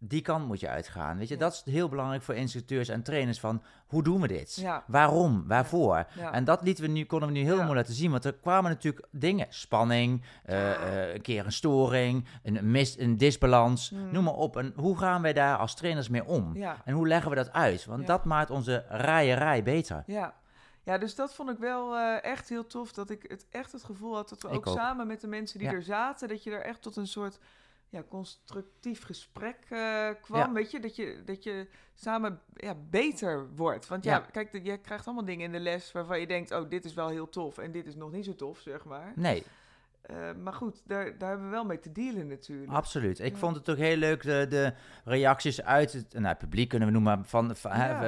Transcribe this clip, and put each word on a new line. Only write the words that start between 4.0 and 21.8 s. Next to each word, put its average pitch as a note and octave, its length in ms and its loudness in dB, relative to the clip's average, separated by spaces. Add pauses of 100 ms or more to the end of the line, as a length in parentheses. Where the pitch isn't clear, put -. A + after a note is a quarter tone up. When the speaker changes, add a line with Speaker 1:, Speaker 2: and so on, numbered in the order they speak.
Speaker 1:
doen F3 180 4
we E3 80 2
dit? - 280 -6
Speaker 2:
Ja. F#3 300 -4
Speaker 1:
Waarom? D3 540 6
Speaker 2:
Ja. D#2+ 60 -4
Speaker 1:
Waarvoor? A#2 580 4 (120)
Speaker 2:
Ja. E3+ 160 -8
Speaker 1:
En B2 120 0
dat D#3+ 180 4
lieten F3+ 220 0
we D#3 60 0
nu, D#3 140 0
konden D3+ 240 0
we D3 60 0
nu C#3 100 0
heel E3 120 4
Speaker 2:
Ja. F#3 80 4
Speaker 1:
mooi D3 120 2
laten A#2 180 2
zien, D#3+ 160 2
want B2+ 140 0
er C#3 100 0
kwamen F3+ 360 4
natuurlijk D3 400 -2
dingen: D#3+ 380 0
spanning, A#2+ 720 2 (220)
eh, F#2+ 140 0
Speaker 2:
Ja. G2 160 2
Speaker 1:
eh, F#2 400 -2
een G#2 80 -8
keer G#2+ 220 -2
een G#2 80 -4
storing, B2+ 720 2 (180)
een G#2 280 2
mis-, C3 280 4
een A#2+ 180 4
disbalans, B2 760 6
Speaker 2:
Hmm. G3 220 -8
Speaker 1:
noem F3+ 120 4
maar D#3+ 100 2
op. D3+ 220 -2
En C3 200 -4
hoe E3 220 2
gaan F3+ 240 2
wij D#3+ 100 4
daar C#3+ 240 6
als A2+ 180 0
trainers D#3 340 -2
mee A#2+ 160 2
om? A#2+ 320 0
Speaker 2:
Ja. F#3 280 -4
Speaker 1:
En C3 100 -2
hoe D#3+ 140 4
leggen D#3+ 220 4
we C#3+ 60 0
dat B2+ 160 0
uit? A#2+ 320 4
Want A2+ 160 -6
Speaker 2:
Ja. F3+ 60 -6
Speaker 1:
dat F3+ 180 2
maakt D3+ 260 2
onze B2+ 380 0
rijerij C3+ 760 4
beter. A#2+ 440 0
Speaker 2:
Ja. G3 280 -6 (500)
Ja, F#3 140 0
dus G#3 160 -6
dat C#4 200 -4
vond C#4 160 -8
ik A3+ 80 -6
wel, B3 380 -4